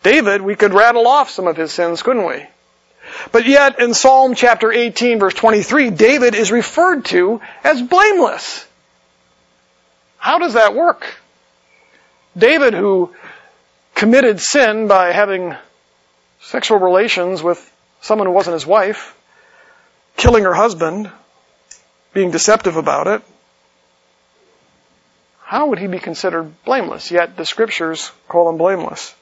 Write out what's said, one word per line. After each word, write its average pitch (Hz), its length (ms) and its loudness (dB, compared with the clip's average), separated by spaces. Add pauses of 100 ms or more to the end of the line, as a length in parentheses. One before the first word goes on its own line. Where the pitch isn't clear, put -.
David, 202 400 2
we 196 140 -6
could 202 180 2
rattle 233 320 4
off 269 240 2
some 190 160 -6
of 165 100 -2
his 160 140 -6
sins, 170 320 -4
couldn't 233 240 0
we? - 180 -8 (840)
But 226 160 2
yet, 277 320 4
in 240 160 0
Psalm 262 400 4
chapter 226 380 2
eighteen, 240 480 0
verse 190 140 0
twenty-three, 226 560 2
David 240 440 2
is 208 160 -2
referred 302 560 0
to 185 340 0 (220)
as 277 180 2
blameless. 359 840 0 (1500)
How 302 200 -2
does 320 160 -4
that 214 200 2
work? 339 300 -2 (1300)
David, 254 360 4
who 185 380 0 (840)
committed 226 440 2
sin 220 460 0
by 190 240 4
having 185 460 -2 (840)
sexual 196 360 -2
relations 185 640 0
with 170 160 -2 (440)
someone 208 260 -2
who 180 40 -2
wasn't 180 220 0
his 147 100 -8
wife, 202 520 -2 (1000)
killing 240 280 2
her 180 100 0
husband, 180 560 -4 (1000)
being 190 180 -2
deceptive 180 460 0
about 147 320 -2
it, 214 140 -4 (2250)
how 277 240 -4
would 214 140 -4
he 196 80 -8
be 185 100 -8
considered 165 540 -6 (120)
blameless? 233 460 -6
Yet 175 260 -2
the 170 80 -12
scriptures 165 680 -6 (160)
call 170 200 2
him 165 100 -4
blameless. 175 640 -4